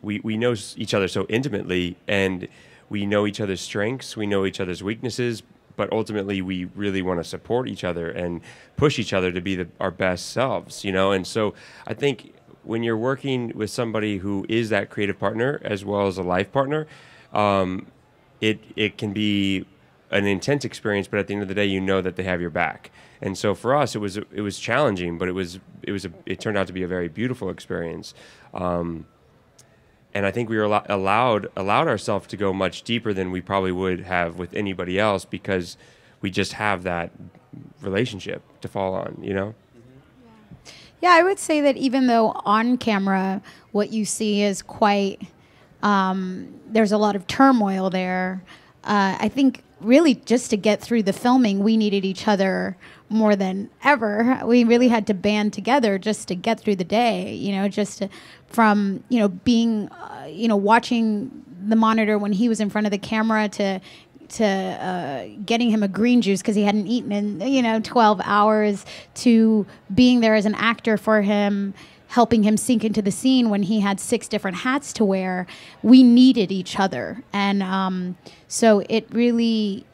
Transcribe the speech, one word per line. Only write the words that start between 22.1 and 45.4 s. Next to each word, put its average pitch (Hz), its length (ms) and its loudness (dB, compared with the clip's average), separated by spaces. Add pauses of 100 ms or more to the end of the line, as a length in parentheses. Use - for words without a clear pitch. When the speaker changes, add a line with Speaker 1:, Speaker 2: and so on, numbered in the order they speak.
Speaker 1:
they 90 80 -6
have 90 160 -2
your 87 100 -4
back. 82 400 -6 (320)
And 95 160 -6
so 101 160 -2
for 120 200 -2
us, 143 200 0
it 113 60 -6
was, 101 160 -8
it 104 240 -10
was 101 180 -6
challenging, 101 580 -2
but 90 120 -4
it 90 40 -4
was, 92 280 -6 (240)
it - 80 -6
was 98 120 -6
a, 90 60 -10 (160)
it - 140 -8
turned 104 180 -4
out 92 80 -2
to 90 60 -14
be 92 100 -6
a 90 60 -6
very 90 200 -4
beautiful 110 420 -6
experience. 82 640 -10 (380)
Um, 85 540 -6 (1080)
and 101 140 -2
I 98 60 0
think 117 180 -4
we 113 80 -2
were 107 60 2
allo-, 104 240 0
allowed, 104 680 0
allowed 107 320 0
ourselves 107 380 -4
to - 100 -12
go 98 160 -2
much 95 300 -4
deeper 117 320 -4
than 92 160 -4
we 92 100 -6
probably 95 320 -2
would 90 280 -2
have 87 380 -2
with 87 160 -8
anybody 92 440 -4
else 101 260 0
because 95 520 -6 (440)
we 101 100 -6
just 95 240 -4
have 101 280 -4
that 87 280 -6 (680)
relationship 98 640 -6 (180)
to 98 80 -12
fall 95 260 -4
on, 90 280 -8
you 101 100 -6
know? 98 220 -4 (1500)
Speaker 2:
Yeah, 349 120 4
I 330 100 8
would 381 160 2
say 311 220 0
that 285 160 4
even 262 300 0
though 226 260 4 (120)
on 226 320 2
camera 196 640 0 (320)
what 208 200 0
you 220 120 -2
see 208 380 -2
is 202 200 0
quite, 202 600 0 (600)